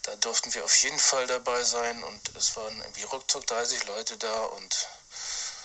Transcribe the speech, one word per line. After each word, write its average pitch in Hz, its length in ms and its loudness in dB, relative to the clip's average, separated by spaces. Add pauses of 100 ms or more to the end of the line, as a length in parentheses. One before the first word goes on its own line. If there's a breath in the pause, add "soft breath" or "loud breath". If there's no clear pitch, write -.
Da - 140 -6
durften 120 360 0
wir 117 100 -2
auf - 200 6
jeden 147 160 0
Fall 131 260 6
dabei 123 380 2
sein 120 400 0
und - 320 -8
es - 200 2
waren 110 260 -6
irgendwie - 220 -8
ruckzuck - 440 -2
dreißig 120 380 0
Leute 110 320 -6
da 110 260 0
und - 440 -4 (760 loud breath)